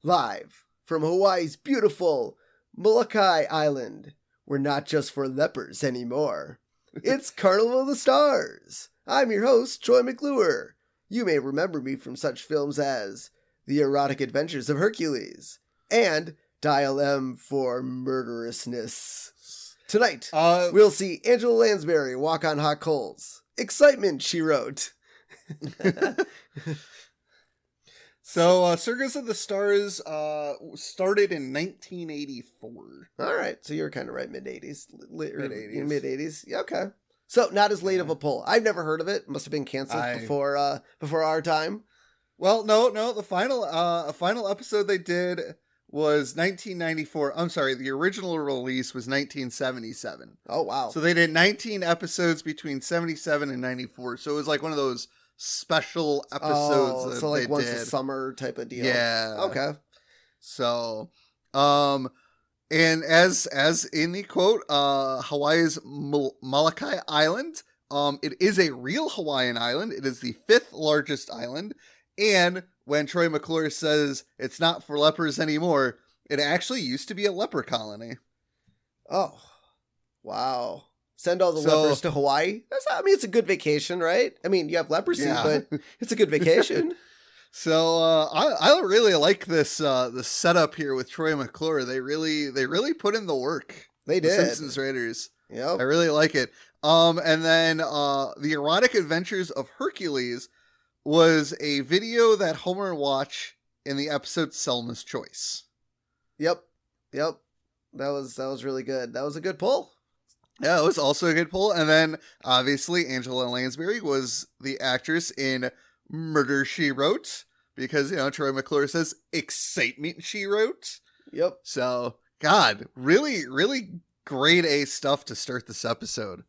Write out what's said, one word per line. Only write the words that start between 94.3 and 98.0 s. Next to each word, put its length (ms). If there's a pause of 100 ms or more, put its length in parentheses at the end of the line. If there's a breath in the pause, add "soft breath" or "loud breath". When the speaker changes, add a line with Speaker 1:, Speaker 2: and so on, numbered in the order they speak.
Speaker 2:
Simpsons 320
writers. 540 (180)
Speaker 1:
Yep. 320
Speaker 2:
I 40
really 260
like 240
it. 160 (320 soft breath)
Um, 420
and 180
then, 380
uh, 580